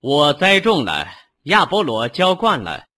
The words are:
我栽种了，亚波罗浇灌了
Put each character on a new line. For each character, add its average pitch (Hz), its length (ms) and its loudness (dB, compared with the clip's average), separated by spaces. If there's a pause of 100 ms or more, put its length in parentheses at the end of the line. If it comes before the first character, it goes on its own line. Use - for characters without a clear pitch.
我 143 340 2
栽 190 260 2
种 185 240 0
了， 76 240 -6 (360)
亚 180 220 2
波 202 160 -2
罗 117 260 -2
浇 185 260 0
灌 190 260 -2
了 85 260 -10 (120)